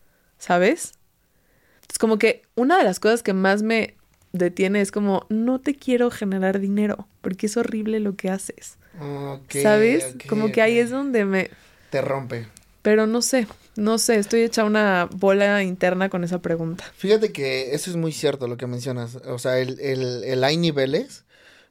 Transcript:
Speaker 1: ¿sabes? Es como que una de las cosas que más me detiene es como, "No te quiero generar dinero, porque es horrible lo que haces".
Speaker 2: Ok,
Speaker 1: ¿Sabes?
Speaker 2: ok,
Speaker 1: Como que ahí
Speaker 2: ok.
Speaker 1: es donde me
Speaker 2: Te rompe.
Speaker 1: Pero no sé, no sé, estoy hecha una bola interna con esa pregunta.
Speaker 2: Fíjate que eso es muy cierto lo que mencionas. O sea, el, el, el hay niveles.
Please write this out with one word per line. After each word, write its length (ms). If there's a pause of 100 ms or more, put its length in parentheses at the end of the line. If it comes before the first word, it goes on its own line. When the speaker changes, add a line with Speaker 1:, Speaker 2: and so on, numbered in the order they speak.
(380)
Speaker 1:
¿sabes? 540 (1000)
Es 80
como 200
que 240 (120)
una 240
de 60
las 160
cosas 220
que 100
más 300
me 340 (360)
detiene 480
es 100
como, 380
"No 320
te 140
quiero 360
generar 500
dinero, 480 (120)
porque 260
es 100
horrible 440
lo 160
que 140
haces". 480 (220)
Speaker 2:
Ok, 640
Speaker 1:
¿Sabes? 520
Speaker 2:
ok, 140
Speaker 1:
Como 240
que 100
ahí 160
Speaker 2:
ok. 60
Speaker 1:
es 60
donde 340
me 260 (400)
Speaker 2:
Te 100
rompe. 460 (360)
Speaker 1:
Pero 240
no 160
sé, 240 (300)
no 220
sé, 200
estoy 240
hecha 220
una 460
bola 520
interna 480
con 140
esa 180
pregunta. 420 (120)
Speaker 2:
Fíjate 360
que 420
eso 160
es 60
muy 160
cierto 340
lo 120
que 80
mencionas. 500
O 220
sea, 200
el, 220
el, 440
el 200
hay 140
niveles. 680 (460)